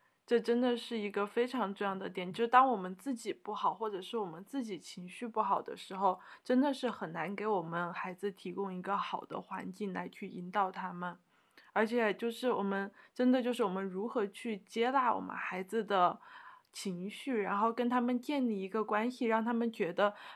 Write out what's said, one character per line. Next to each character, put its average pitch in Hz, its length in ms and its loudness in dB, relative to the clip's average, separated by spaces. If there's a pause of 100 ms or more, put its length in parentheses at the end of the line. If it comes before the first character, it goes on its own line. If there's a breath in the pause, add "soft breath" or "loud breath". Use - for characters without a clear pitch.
(260)
这 233 140 6
真 233 200 4
的 247 160 4
是 226 220 -4
一 208 100 -2
个 202 160 0
非 240 220 2
常 240 260 -2
重 202 140 -2
要 196 80 0
的 190 140 -6
点。 185 240 -4
就 233 160 0
当 262 200 10
我 240 80 4
们 185 200 -4
自 277 180 -6
己 220 180 -4
不 - 220 -8
好， 202 180 0
或 220 160 -4
者 190 140 -6
是 233 140 -6
我 214 80 -2
们 175 200 -10
自 269 200 -6
己 208 120 -6
情 180 320 -14
绪 233 200 -8
不 220 120 -2
好 196 220 2
的 - 140 -8
时 - 180 -12
候， 185 240 2 (240 loud breath)
真 254 180 6
的 277 140 4
是 262 160 -2
很 180 220 -6
难 170 240 -4
给 208 100 -4
我 202 160 4
们 170 300 -2
孩 185 200 -6
子 202 200 -6
提 190 200 -10
供 190 220 -4
一 180 80 -6
个 190 140 -2
好 - 280 -4
的 202 160 -6
环 190 320 -8
境 190 200 -6
来 180 160 -6
去 - 180 -12
引 180 240 -10
导 190 220 2
他 185 200 -8
们。 175 240 -8 (560 soft breath)
而 220 140 4
且 220 280 2
就 233 140 -4
是 240 220 -2
我 202 120 2
们， 196 280 -2 (240 soft breath)
真 254 160 4
的 254 100 6
就 240 120 2
是 240 100 0
我 208 60 4
们 190 160 -2
如 190 240 -4
何 226 180 0
去 208 400 -6
接 233 240 0
纳 254 240 2
我 190 60 -4
们 - 160 -8
孩 - 260 -6
子 214 220 -2
的 180 340 4 (540 loud breath)
情 185 360 -6
绪， 233 320 -2
然 196 180 0
后 226 140 2
跟 240 160 0
他 247 120 2
们 247 200 2
建 269 280 0
立 208 120 -2
一 190 80 -4
个 214 140 -2
关 214 260 0
系， 254 180 -2
让 220 180 2
他 240 80 0
们 233 200 0
觉 180 200 -2
得 202 220 4 (220 loud breath)